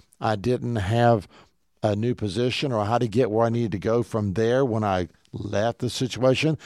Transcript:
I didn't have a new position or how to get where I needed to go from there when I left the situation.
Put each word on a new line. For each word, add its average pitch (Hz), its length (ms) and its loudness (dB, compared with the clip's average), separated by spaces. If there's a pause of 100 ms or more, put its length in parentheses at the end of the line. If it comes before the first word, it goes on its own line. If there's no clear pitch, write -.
(200)
I 110 140 0
didn't 120 420 -2
have 113 520 2 (560)
a 104 100 2
new 117 220 -2
position 120 560 -2
or 107 120 0
how 117 140 2
to 120 100 -2
get 110 220 0
where 113 160 2
I 117 40 2
needed 117 220 -2
to 104 60 -4
go 113 240 0
from 104 320 -2
there 120 300 2
when 110 200 -2
I 92 240 0 (240)
left 107 480 -4
the 123 100 -4
situation. 131 760 0